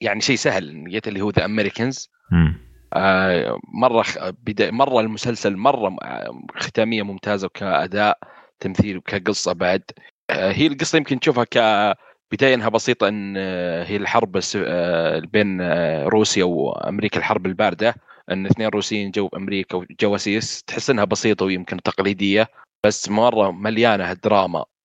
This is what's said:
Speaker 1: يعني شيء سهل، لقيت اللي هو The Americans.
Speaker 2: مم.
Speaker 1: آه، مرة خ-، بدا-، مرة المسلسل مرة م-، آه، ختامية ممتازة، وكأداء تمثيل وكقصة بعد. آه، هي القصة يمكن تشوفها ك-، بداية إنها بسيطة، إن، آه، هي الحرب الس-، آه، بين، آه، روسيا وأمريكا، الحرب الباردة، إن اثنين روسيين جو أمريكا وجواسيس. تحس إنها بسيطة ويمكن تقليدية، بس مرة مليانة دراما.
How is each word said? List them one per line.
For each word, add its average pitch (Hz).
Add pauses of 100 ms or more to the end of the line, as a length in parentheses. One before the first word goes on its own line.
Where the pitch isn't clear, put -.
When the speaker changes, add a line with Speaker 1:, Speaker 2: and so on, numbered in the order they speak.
Speaker 1:
يعني 107
شيء 131
سهل، 80
لقيت 98
اللي 98
هو 104
The 90
Americans. 107 (220)
Speaker 2:
مم. 82 (400)
Speaker 1:
آه، 92 (160)
مرة 117
خ-، 90
بدا-، 104
مرة 127
المسلسل 110
مرة 117
م-، 92
آه، 60 (160)
ختامية 113
ممتازة، 98
وكأداء 92 (420)
تمثيل 98
وكقصة 95
بعد. 90 (480)
آه، 95
هي 143
القصة 156
يمكن 135
تشوفها 123
ك-، 107 (360)
بداية 131
إنها 117
بسيطة، 110
إن، 101
آه، 87
هي 101
الحرب 101
الس-، 95
آه، 82 (140)
بين، 101
آه، 80
روسيا 107
وأمريكا، 90
الحرب 95
الباردة، 98 (360)
إن 95
اثنين 107
روسيين 104
جو 98
أمريكا 95
وجواسيس. 101
تحس -
إنها 107
بسيطة 98
ويمكن 92
تقليدية، 98 (380)
بس 104
مرة 110
مليانة 104
دراما. 92 (200)